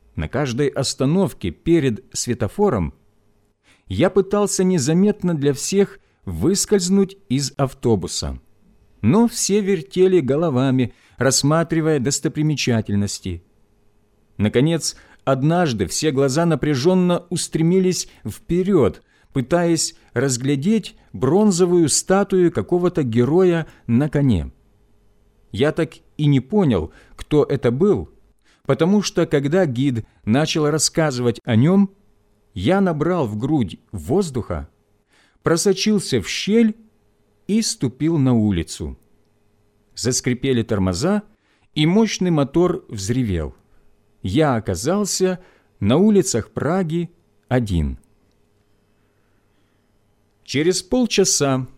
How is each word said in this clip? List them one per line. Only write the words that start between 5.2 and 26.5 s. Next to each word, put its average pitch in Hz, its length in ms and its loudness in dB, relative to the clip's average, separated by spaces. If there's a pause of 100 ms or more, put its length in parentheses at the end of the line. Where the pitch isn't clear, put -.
для 143 200 0
всех 190 460 -2 (240)
выскользнуть 185 920 0 (120)
из 135 280 -2
автобуса. 95 800 -2 (640)
Но 196 260 4
все 208 340 -2
вертели 185 580 0
головами, 131 760 0 (240)
рассматривая 156 840 0
достопримечательности. 117 1400 -2 (920)
Наконец, 151 580 0 (300)
однажды 135 640 0
все 151 240 -2
глаза 139 340 2
напряжённо 170 840 2
устремились 175 800 0 (180)
вперёд, 165 800 0 (300)
пытаясь 170 640 0 (180)
разглядеть 135 800 -2 (180)
бронзовую 175 760 2
статую 190 640 2
какого-то 175 520 -2
героя 151 640 2 (180)
на 127 240 0
коне. 110 420 0 (1000)
Я 135 200 0
так 160 240 -4 (220)
и 151 80 -2
не 143 140 4
понял, 131 520 0 (240)